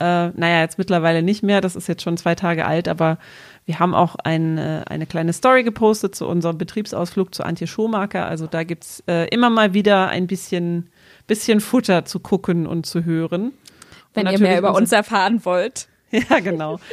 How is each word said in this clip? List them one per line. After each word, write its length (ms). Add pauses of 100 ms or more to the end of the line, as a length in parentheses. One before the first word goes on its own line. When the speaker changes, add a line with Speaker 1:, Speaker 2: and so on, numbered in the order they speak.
Speaker 1:
äh, 300
naja, 280
jetzt 180
mittlerweile 460
nicht 200
mehr. 180
Das 160
ist 100
jetzt 140
schon 160
zwei 180
Tage 300
alt, 240
aber 300 (460)
wir 140
haben 160
auch 200
ein, 420
äh, 280
eine 200
kleine 260
Story 320
gepostet 500
zu 140
unserem 300
Betriebsausflug 760
zu 100
Antje 240
Schomaker. 580
Also 220
da 180
gibt's, 420
äh, 220
immer 200
mal 240
wieder 360
ein 180
bisschen 600 (420)
bisschen 300
Futter 440
zu 140
gucken 480
und 180
zu 200
hören. 480 (600)
Speaker 2:
Wenn 140
Speaker 1:
Und 60
Speaker 2:
ihr 60
mehr 120
Speaker 1:
natürlich 80
Speaker 2:
über 100
Speaker 1:
unser 120
Speaker 2:
uns 100
erfahren 540
wollt. 480
Speaker 1:
<laughs> 40 (320)
Ja, 120
genau. 360 (160)